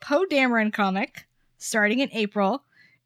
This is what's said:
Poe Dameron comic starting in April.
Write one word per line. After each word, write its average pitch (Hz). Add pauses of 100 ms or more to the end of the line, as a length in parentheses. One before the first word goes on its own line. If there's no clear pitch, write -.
Poe 330
Dameron 247
comic 196 (300)
starting 214
in 277
April. 208 (420)